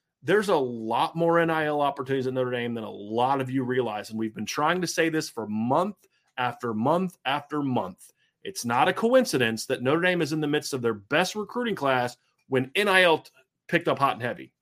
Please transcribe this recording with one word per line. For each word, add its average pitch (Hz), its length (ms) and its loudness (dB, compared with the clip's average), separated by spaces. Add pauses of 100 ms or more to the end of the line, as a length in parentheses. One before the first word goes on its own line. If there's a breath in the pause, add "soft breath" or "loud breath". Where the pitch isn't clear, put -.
(260)
there's 190 220 2
a 196 80 4
lot 123 600 -2
more 170 200 4
N 165 120 4
I 160 160 0
L 147 160 0
opportunities 135 460 -2
at 131 60 -2
Notre 127 180 -2
Dame 120 220 -2
than 113 120 -6
a 104 40 -10
lot 113 520 -2
of 127 100 -6
you 131 120 0
realize. 120 460 -2
And 113 80 -8
we've 110 160 -4
been 107 120 -8
trying 156 340 0
to 175 80 -2
say 165 220 0
this 156 200 -2
for 113 180 -10
month 127 500 0 (400)
after 120 360 -4
month 160 520 0
after 147 360 -2
month. 113 520 -4 (280)
It's - 220 -10
not 120 240 2
a 185 60 2
coincidence 165 720 2
that 131 180 -4
Notre 147 180 2
Dame 180 200 2
is 147 100 -2
in 156 80 -2
the 151 80 -2
midst 147 260 -2
of 127 80 -4
their 117 120 0
best 143 420 0
recruiting 214 400 -4
class 127 400 0 (320)
when 131 260 0
N 208 140 2
I 185 160 6
L 165 140 6
t-, - 140 -18 (360 soft breath)
picked 165 220 0
up 135 100 0
hot 139 140 4
and 113 80 -10
heavy. 113 400 -6